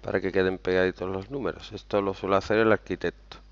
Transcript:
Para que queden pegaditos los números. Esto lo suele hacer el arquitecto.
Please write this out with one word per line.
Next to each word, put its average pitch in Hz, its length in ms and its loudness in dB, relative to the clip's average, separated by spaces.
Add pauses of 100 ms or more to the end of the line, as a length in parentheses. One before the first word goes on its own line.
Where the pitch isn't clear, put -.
Para 101 180 -2
que 92 140 -4
queden 95 240 2
pegaditos 92 520 0
los 95 220 -6
números. 110 400 -6
Esto 104 300 -2
lo 98 120 0
suele 98 220 0
hacer 107 220 2
el 110 160 6
arquitecto. - 640 -6 (140)